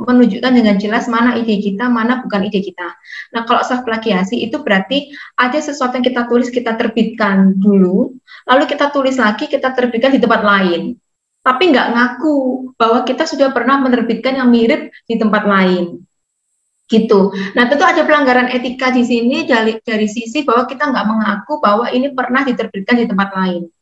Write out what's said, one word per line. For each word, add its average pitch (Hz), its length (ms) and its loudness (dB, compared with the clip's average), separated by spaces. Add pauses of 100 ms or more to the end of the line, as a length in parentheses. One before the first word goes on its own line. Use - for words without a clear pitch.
menunjukkan 247 480 2
dengan 214 240 4
jelas 226 320 -2
mana 233 240 0
ide 226 240 0
kita, 202 320 -2
mana 240 320 0
bukan 202 240 -4
ide 202 160 -2
kita. - 320 -10 (400)
Nah, 233 80 -4
kalau 233 240 0
self 247 160 -4
plagiasi 220 560 -2
itu 240 240 -6
berarti 214 480 -2 (240)
ada 247 240 0
sesuatu 269 400 -4
yang 247 80 0
kita 247 240 -2
tulis, 240 160 2
kita 233 320 -4
terbitkan 196 800 2
dulu, 196 560 2 (320)
lalu 269 240 4
kita 285 240 -2
tulis 262 240 0
lagi, 226 320 0
kita 262 240 -2
terbitkan 247 400 0
di 247 80 4
tempat 214 240 2
lain. 190 480 0 (480)
Tapi 339 320 2
nggak - 160 2
ngaku 247 480 0 (400)
bahwa 233 240 2
kita 311 240 -2
sudah 269 240 0
pernah 254 320 0
menerbitkan 240 560 0
yang 254 80 2
mirip 240 480 2 (160)
di 226 80 -2
tempat 214 240 0
lain. 185 640 0 (840)
Gitu. 202 400 4 (240)
Nah, 247 160 2
tentu 285 160 2
ada 339 160 2
pelanggaran 254 480 2
etika 254 400 -4
di 247 160 2
sini 240 400 0
dari, 220 320 0
dari 214 320 -2
sisi 233 320 -6
bahwa 247 240 0
kita 285 240 -4
nggak 208 160 -2
mengaku 220 560 -4
bahwa 214 240 2
ini 254 240 -2
pernah 262 320 -2
diterbitkan 240 560 -2
di 233 80 0
tempat 196 240 -2
lain. 180 400 -4 (120)